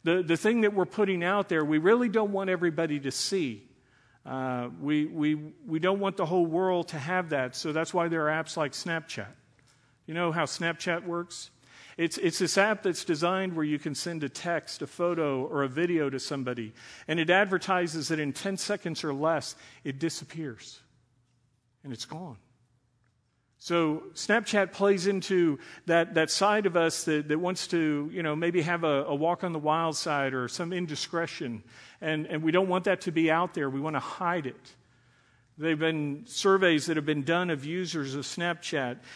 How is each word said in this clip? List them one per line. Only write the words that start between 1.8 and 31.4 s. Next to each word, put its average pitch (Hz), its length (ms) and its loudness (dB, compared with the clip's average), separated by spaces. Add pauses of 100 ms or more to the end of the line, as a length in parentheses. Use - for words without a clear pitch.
don't 208 240 2
want 190 200 -2
everybody 165 480 0
to 139 120 -4
see. 135 520 -2 (600)
Uh, 127 460 -4 (100)
we, 151 280 0
we, 156 260 0 (320)
we 160 140 -2
don't 190 200 2
want 196 180 -2
the 185 100 0
whole 180 180 4
world 175 440 0
to 160 100 -8
have 175 300 -2
that, 131 260 0
so 156 180 -4
that's 160 180 -2
why 170 160 2
there 160 220 0
are 156 140 0
apps - 120 -10
like 151 180 -2
Snapchat. 160 520 -6 (800)
You 160 80 -10
know 170 180 0
how 160 140 2
Snapchat 170 600 -2
works? 170 440 -6 (480)
It's, 170 220 0
it's 165 200 0
this 180 180 2
app 208 260 4
that's 175 200 0
designed 175 520 0
where 156 100 0
you 151 120 0
can 147 180 -4
send 165 280 -6
a 135 60 -2
text, - 520 -6
a - 60 -8
photo, 160 580 0
or 147 180 0
a 135 40 0
video 156 420 0
to 131 100 -4
somebody, 123 540 -6 (340)
and 160 120 0
it 160 100 2
advertises 180 800 2
that 160 100 0
in 143 120 -2
ten 196 260 -4
seconds 180 460 -6
or 151 100 -2
less, 151 420 -2 (280)
it 139 160 -6
disappears, 151 800 -8 (1040)
and 139 80 -12
it's 113 140 -10
gone. 156 320 -12 (1200)
So 165 440 0 (120)
Snapchat 208 560 2
plays 196 340 2
into 180 540 2 (260)
that, 170 300 4
that 160 160 2
side 208 340 2
of 175 100 2
us 165 280 2
that, 151 240 0
that 151 100 0
wants 180 300 -2
to, 156 440 0
you 175 120 -6
know, 151 120 0
maybe 170 280 2
have 170 200 0
a, 143 220 2
a 139 80 -2
walk 160 300 0
on 175 100 -2
the 156 60 -4
wild 156 360 2
side 139 380 0
or 127 140 -2
some 170 260 -6
indiscretion, 160 880 -4 (380)